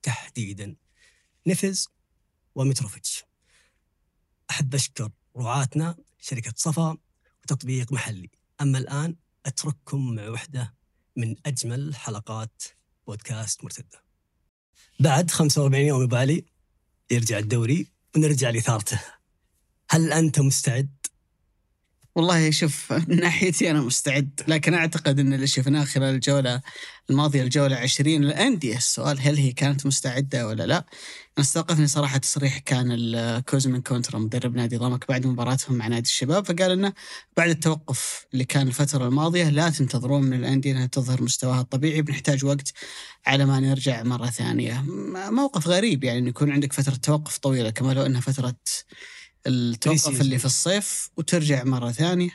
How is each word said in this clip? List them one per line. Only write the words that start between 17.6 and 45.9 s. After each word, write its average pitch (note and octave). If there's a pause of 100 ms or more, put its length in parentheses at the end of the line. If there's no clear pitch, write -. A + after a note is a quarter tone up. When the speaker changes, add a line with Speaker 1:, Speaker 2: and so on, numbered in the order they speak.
Speaker 1:
ونرجع D3+
لإثارته. A2+ (880)
هل D#3+
أنت D#3+
مستعد؟ C3+ (1300)
Speaker 2:
والله E3
شوف، -
من E3
ناحيتي F3
أنا D4
مستعد، C3+
لكن D#3
أعتقد D#3+
أن C3+
اللي C3+
شفناه C#3+
خلال C3+
الجولة C3 (480)
الماضية، C#3+
الجولة C3+
عشرين، C#3+
الأندية، D#3
السؤال C#3
هل D3
هي C3+
كانت C#3
مستعدة C3
ولا A2
لا؟ D3
أنا -
استوقفني D#3+
صراحة C#3
تصريح C#3
كان B2
ال-، A#2
كوزمين C3
كونترا A#2+
مدرب A#2+
نادي A#2+
ضمك B2
بعد B2+
مباراتهم B2+
مع A2
نادي A#2
الشباب، E3+
فقال F#3
إنه G3 (440)
بعد E3+
التوقف D#3
اللي C3
كان C#3
الفترة C3+
الماضية D#3+
لا D#3
تنتظرون C3
من C3
الأندية C3+
أنها B2+
تظهر B2+
مستواها B2+
الطبيعي، D3
بنحتاج C#3
وقت C#3 (520)
على C#3
ما C#3
نرجع C3
مرة B2
ثانية. A#2
م-، F#3+
موقف B3+
غريب F3+